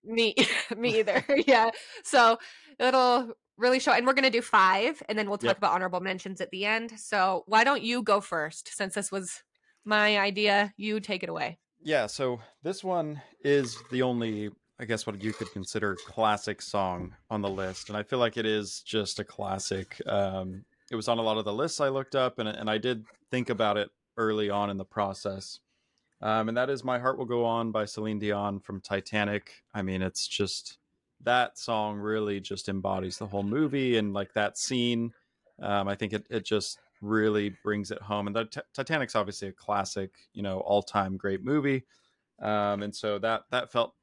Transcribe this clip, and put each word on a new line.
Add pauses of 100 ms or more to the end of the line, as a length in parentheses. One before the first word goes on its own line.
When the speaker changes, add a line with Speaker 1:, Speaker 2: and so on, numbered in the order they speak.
Speaker 1:
Me,
<laughs>
me
either.
Speaker 2:
<laughs>
Speaker 1:
Yeah. (320)
So (400)
it'll (240)
really
show.
And
we're
gonna
do
five,
and
then
we'll
talk
Speaker 2:
Yep.
Speaker 1:
about
honorable
mentions
at
the
end.
So
why
don't
you
go
first,
since
this
was (420)
my
idea?
You
take
it
away. (220)
Speaker 2:
Yeah,
so (200)
this
one (200)
is
the
only, (300)
I
guess,
what
you
could
consider
classic
song (140)
on
the
list.
And
I
feel
like
it
is
just
a
classic.
Um, (260)
it
was
on
a
lot
of
the
lists
I
looked
up,
and,
and
I
did (260)
think
about
it (280)
early
on
in
the
process. (640)
Um,
and
that
is
My
Heart
Will
Go
On
by
Celine
Dion
from
Titanic. (100)
I
mean,
it's
just, (420)
that
song
really
just
embodies
the
whole
movie
and,
like,
that
scene. (480)
Um,
I
think
it,
it
just (220)
really (140)
brings
it
home.
And
the
Ti-, (120)
Titanic's
obviously
a
classic, (180)
you
know,
all-time
great
movie. (560)
Um,
and
so
that,
that
felt